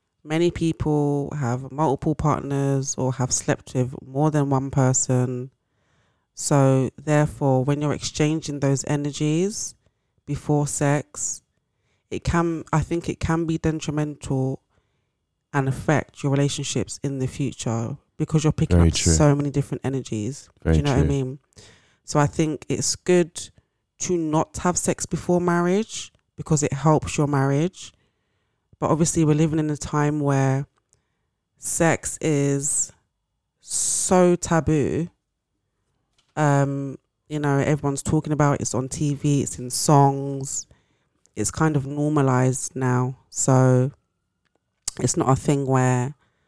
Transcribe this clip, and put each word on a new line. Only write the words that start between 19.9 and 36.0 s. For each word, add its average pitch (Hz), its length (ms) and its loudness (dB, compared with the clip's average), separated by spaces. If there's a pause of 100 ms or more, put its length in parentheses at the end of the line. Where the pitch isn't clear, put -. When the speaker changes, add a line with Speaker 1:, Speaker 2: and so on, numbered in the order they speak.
Speaker 2:
Very 82 140 2
Speaker 1:
Do - 40 6
you - 40 0
know 143 80 0
what - 80 2
I - 40 4
Speaker 2:
true. 76 60 2
Speaker 1:
mean? 127 300 -4 (640)
So - 160 -2
I 147 80 4
think 156 420 -2
it's - 280 -2
good 175 520 0 (500)
to 180 180 -2
not 156 400 0
have 175 200 0
sex - 280 -2
before 175 340 0
marriage 175 720 0 (240)
because 151 280 0
it - 100 -2
helps 139 440 2
your 147 100 2
marriage. 139 680 0 (840)
But - 120 0
obviously 160 320 2
we're 151 120 4
living 156 240 2
in 151 100 -2
a 147 80 -2
time 147 420 -2
where 135 480 2 (880)
sex - 640 0
is 143 720 -2 (680)
so - 760 2
taboo. 156 720 0 (1300)